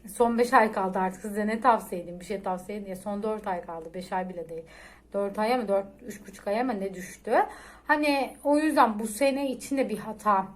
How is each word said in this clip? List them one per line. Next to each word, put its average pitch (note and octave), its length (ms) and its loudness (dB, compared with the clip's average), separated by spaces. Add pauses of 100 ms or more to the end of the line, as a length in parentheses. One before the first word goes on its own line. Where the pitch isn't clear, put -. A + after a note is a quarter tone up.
(140)
son A#3 240 4
beş A#3+ 140 2
ay A3 200 6
kaldı F#3+ 260 0
artık. F#3 240 -2
Size G#3 240 -2
ne A3+ 140 -2
tavsiye - 400 2
edeyim? F3 200 -12
Bir - 40 -14
şey F#3+ 180 -6
tavsiye F#3+ 360 -6
edeyim. F#3+ 180 -8
Son G3+ 260 -6
dört G#3+ 240 -4
ay F3+ 180 -4
kaldı. E3 300 -10
Beş F#3 180 -8
ay F#3 160 -2
bile E3+ 200 -10
değil. E3 160 -12 (480)
Dört G3+ 260 -2
aya A3+ 180 2
mı? A3 120 -2
Dört, G3 180 2 (200)
üç - 200 -14
buçuk - 220 -12
aya A3+ 160 0
mı? A3+ 160 -2
Ne F#3+ 140 -4
düştü? F#3 400 -6 (520)
Hani D4 580 2
o D4 140 6
yüzden C#4 400 4
bu A3+ 80 -4
sene C#4 440 2
içinde B3+ 380 -2
bir G#3+ 100 -4
hata G#3 580 0